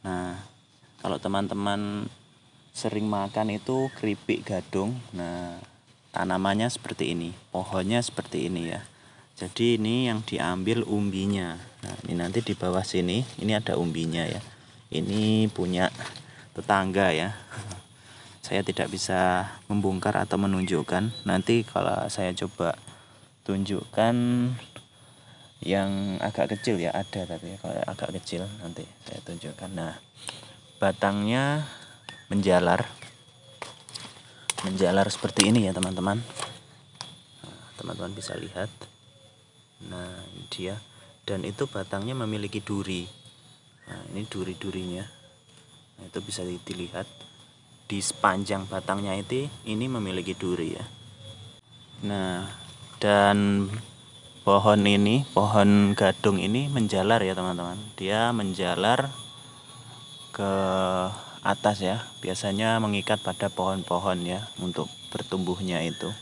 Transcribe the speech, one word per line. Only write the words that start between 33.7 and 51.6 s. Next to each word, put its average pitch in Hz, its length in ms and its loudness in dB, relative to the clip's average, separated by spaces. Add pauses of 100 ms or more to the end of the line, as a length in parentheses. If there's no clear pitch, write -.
Menjalar 95 480 4
seperti - 400 4
ini 107 240 6
ya, - 0 -
teman-teman. 92 480 0 (1200)
Nah, - 200 -18 (200)
teman-teman 87 320 -8
bisa 101 240 -8
lihat. 85 320 -6 (1200)
Nah, 90 320 -10 (160)
ini 90 160 -14
dia. 95 240 -6 (480)
Dan 95 240 -2
itu 104 160 -4
batangnya 101 480 -4
memiliki 107 480 -4
duri. 95 480 -4 (800)
Nah, 92 240 -12
ini 104 160 -6
duri-durinya. 92 800 -6 (880)
Nah, - 80 -20
itu - 160 -8
bisa 98 240 -8
di-, 90 160 -6
dilihat. 90 480 -8 (800)
Di 98 160 -2
sepanjang 98 640 0
batangnya 98 480 -2
itu, 123 320 -2 (160)
ini 113 240 -2
memiliki 92 480 -2
duri 85 400 -2
ya. 113 100 -10 (1160)